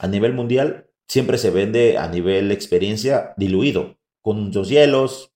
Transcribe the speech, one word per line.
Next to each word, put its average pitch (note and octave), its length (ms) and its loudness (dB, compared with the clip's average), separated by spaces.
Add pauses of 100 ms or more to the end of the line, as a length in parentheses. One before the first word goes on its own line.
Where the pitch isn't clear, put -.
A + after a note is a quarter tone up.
a - 80 -4
nivel A2 240 0
mundial, B2+ 560 -2 (180)
siempre B2+ 320 0
se G2 120 0
vende A2 480 2
a E2 100 -6
nivel F#2+ 420 0
experiencia G#2 840 -2
diluido, G2 600 0 (260)
con G#2+ 160 -2
unos G2 300 -4
hielos, C3+ 680 2